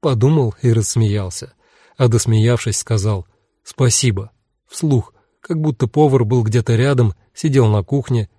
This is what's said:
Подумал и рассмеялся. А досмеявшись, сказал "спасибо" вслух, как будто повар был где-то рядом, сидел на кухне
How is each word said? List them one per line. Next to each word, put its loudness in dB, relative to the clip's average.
Подумал 0
и 2
рассмеялся. -2
А 2
досмеявшись, 0
сказал -4
"спасибо" -2
вслух, -2
как -6
будто -2
повар 2
был 0
где-то 0
рядом, 2
сидел 2
на 0
кухне -4